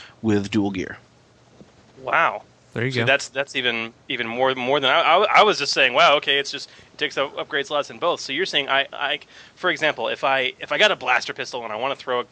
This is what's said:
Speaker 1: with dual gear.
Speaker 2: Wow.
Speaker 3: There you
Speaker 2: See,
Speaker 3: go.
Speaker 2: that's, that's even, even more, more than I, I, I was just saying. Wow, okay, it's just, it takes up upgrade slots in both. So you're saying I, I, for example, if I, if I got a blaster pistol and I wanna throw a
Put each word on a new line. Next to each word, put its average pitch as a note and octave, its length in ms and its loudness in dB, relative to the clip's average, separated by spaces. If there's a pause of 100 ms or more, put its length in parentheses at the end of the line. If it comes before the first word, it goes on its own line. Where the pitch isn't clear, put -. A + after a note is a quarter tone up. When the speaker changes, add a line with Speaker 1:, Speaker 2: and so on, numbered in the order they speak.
(220)
Speaker 1:
with G#2 280 0
dual G2+ 220 0
gear. F2+ 260 -8 (1000)
Speaker 2:
Wow. C3 460 0 (300)
Speaker 3:
There A#2+ 120 -4
you C3 60 -4
Speaker 2:
See, B2+ 100 -2
Speaker 3:
go. A2+ 40 0
Speaker 2:
that's, C3+ 220 2
that's C#3 280 -6
even, A#2 380 -2 (140)
even A#2+ 200 -4
more, C3 280 0
more C3 240 0
than C3+ 100 2
I, D#3 120 4
I, D#3+ 380 4
I G3 40 8
was F#3+ 160 4
just C#3+ 140 -4
saying. C3 200 4
Wow, D3+ 240 6
okay, C#3+ 220 0
it's C#3 120 -4
just, - 180 -12 (240)
it - 40 -20
takes D3+ 200 -4
up D3 200 -4
upgrade C#3+ 300 -4
slots C#3+ 220 -4
in A#2 100 -16
both. D#3+ 220 -2
So - 100 -10
you're E3 140 -2
saying C#3 240 -2
I, C3+ 240 2
I, C#3+ 260 -4 (360)
for F#3 140 -2
example, C#3+ 380 0
if A#2+ 160 -4
I, C3+ 380 0
if D3 100 -12
I D3 60 0
got G3 140 4
a E3+ 40 -2
blaster B2+ 380 -2
pistol B2 320 -10
and G#2+ 80 -8
I - 20 -4
wanna B2+ 220 -2
throw B2 240 -2
a A#2 100 -10